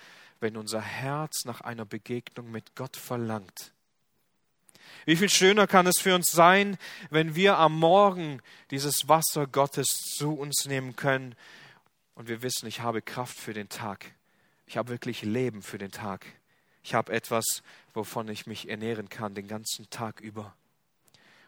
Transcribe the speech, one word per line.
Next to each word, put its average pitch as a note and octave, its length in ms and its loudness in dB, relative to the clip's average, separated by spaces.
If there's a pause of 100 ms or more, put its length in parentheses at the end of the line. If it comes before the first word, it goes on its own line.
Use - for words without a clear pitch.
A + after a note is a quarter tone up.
(400)
wenn A2 160 -4
unser A2 240 -6
Herz C3+ 640 -6
nach A#2+ 180 -12
einer A2+ 220 -8
Begegnung A#2 640 -10
mit A2 260 -12
Gott B2+ 200 -10
verlangt. A2 760 -8 (1300)
Wie D#3 120 4
viel F#3+ 140 4
schöner G3 360 6
kann F3+ 200 8
es F3+ 140 4
für F#3+ 140 4
uns F3 160 2
sein, F#3+ 460 6 (340)
wenn D#3 240 2
wir F#3+ 240 6
am D#3 200 6
Morgen E3+ 640 4 (280)
dieses C#3 380 -2
Wasser D#3 380 4
Gottes C#3 400 0 (300)
zu D3+ 180 -2
uns C#3 320 -4
nehmen C3 300 -4
können C3 380 0 (800)
und A#2 140 -18
wir A2+ 140 -6
wissen, B2 240 -4
„Ich A2 140 -10
habe A#2 220 -2
Kraft - 360 -10
für A2 160 -10
den G#2 140 -10
Tag. - 460 -10 (520)
Ich - 100 -10
habe A2+ 140 -2
wirklich A#2+ 320 -8
Leben A2 400 -2
für - 160 -12
den G2 120 -10
Tag. G2 360 -10 (560)
Ich - 120 -8
habe A2 180 2
etwas, A2+ 500 -2 (320)
wovon A2 340 -6
ich G#2+ 180 -10
mich A2+ 220 -12
ernähren G#2+ 400 -6
kann G#2 260 -8
den G2+ 140 -10
ganzen A2 400 -10
Tag A2 320 -10
über.“ G#2+ 340 -14 (920)